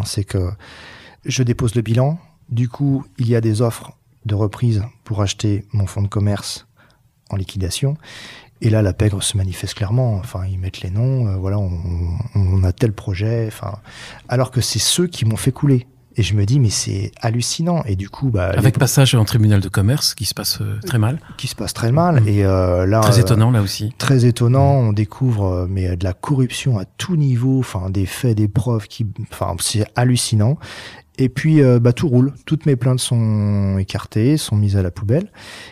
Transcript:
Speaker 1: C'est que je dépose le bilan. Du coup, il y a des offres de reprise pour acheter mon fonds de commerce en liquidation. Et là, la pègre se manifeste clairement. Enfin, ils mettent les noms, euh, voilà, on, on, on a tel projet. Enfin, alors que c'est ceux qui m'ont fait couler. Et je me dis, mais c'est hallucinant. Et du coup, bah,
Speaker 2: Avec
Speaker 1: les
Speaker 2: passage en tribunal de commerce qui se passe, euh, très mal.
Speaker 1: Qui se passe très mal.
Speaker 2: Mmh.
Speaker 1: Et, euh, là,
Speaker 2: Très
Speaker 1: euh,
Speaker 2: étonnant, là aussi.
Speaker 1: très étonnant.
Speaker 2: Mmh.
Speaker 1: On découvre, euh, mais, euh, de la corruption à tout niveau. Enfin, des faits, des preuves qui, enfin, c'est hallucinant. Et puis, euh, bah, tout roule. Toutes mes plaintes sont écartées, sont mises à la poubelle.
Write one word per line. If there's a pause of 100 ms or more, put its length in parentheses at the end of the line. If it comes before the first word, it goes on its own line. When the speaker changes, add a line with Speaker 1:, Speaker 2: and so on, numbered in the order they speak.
Speaker 1:
C'est
que (760)
je
dépose
le
bilan. (300)
Du
coup, (140)
il
y
a
des
offres (320)
de
reprise (200)
pour
acheter
mon
fonds
de
commerce (640)
en
liquidation. (640)
Et
là,
la
pègre
se
manifeste
clairement.
Enfin,
ils
mettent
les
noms,
euh,
voilà,
on, (640)
on,
on
a
tel
projet.
Enfin, (500)
alors
que
c'est
ceux
qui
m'ont
fait
couler. (300)
Et
je
me
dis,
mais
c'est
hallucinant.
Et
du
coup,
bah, (100)
Speaker 2:
Avec
Speaker 1:
les
Speaker 2:
passage
en
tribunal
de
commerce
qui
se
passe,
euh,
très
mal. (180)
Speaker 1:
Qui
se
passe
très
mal.
Speaker 2:
Mmh.
Speaker 1:
Et,
euh,
là,
Speaker 2:
Très
Speaker 1:
euh,
Speaker 2:
étonnant,
là
aussi.
Speaker 1:
très
étonnant.
Speaker 2:
Mmh.
Speaker 1:
On
découvre,
euh,
mais,
euh,
de
la
corruption
à
tout
niveau.
Enfin,
des
faits,
des
preuves
qui, (260)
enfin,
c'est (120)
hallucinant. (600)
Et
puis,
euh,
bah,
tout
roule. (120)
Toutes
mes
plaintes
sont
écartées,
sont
mises
à
la
poubelle. (400)